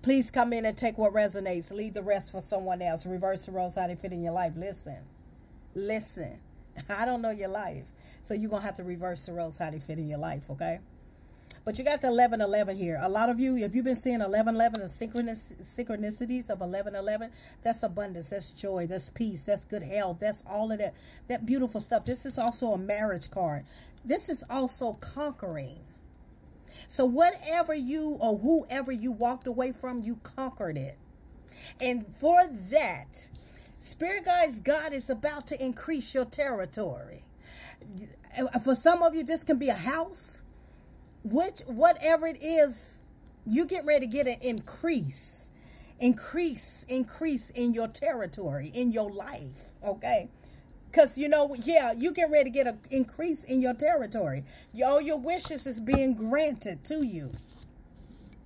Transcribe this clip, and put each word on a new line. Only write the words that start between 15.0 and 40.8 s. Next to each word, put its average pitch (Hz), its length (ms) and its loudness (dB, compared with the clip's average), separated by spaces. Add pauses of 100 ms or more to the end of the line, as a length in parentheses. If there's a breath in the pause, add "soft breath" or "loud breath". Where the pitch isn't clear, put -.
synchronicities 226 840 -6
of 190 120 -4
eleven 196 340 -4
eleven, 214 360 -4 (320 loud breath)
that's 226 200 0
abundance, 185 460 -4
that's 202 220 -8
joy, 190 360 -4
that's 185 240 -6
peace, 202 320 -4
that's 202 220 0
good 202 180 -6
health, 185 360 -2
that's 208 280 -2
all 214 240 -2
of 214 80 -2
that, 202 140 -2 (340 loud breath)
that 240 180 -4
beautiful 240 360 0
stuff. 214 240 0
This 247 200 -4
is 262 140 -4
also 233 340 2
a 190 40 2
marriage 208 520 -2
card. 151 360 -2 (400 loud breath)
This 330 240 0
is 311 200 -4
also 247 440 -2
conquering. 170 880 -8 (1040 loud breath)
So - 180 2
whatever 320 680 4
you 302 460 -2
or 220 180 2
whoever 269 540 2
you 247 200 -2
walked 240 360 0
away 254 240 0
from, 247 300 -6
you 220 220 -4
conquered 226 540 -6
it. 135 200 -8 (840 loud breath)
And 247 260 0 (140)
for 349 280 8
that, 208 800 -2 (520 loud breath)
Spirit 370 460 -6
Guides, 330 340 4
God 302 340 0
is 269 160 -6
about 294 380 -2
to 277 160 -4
increase 262 500 -4
your 254 120 2
territory. 214 1000 -4 (1400 loud breath)
For 262 120 4
some 339 280 6
of 330 120 6
you, 320 80 0
this 311 200 0
can 302 140 4
be 262 120 0
a 214 60 2
house. 320 680 -6 (800 soft breath)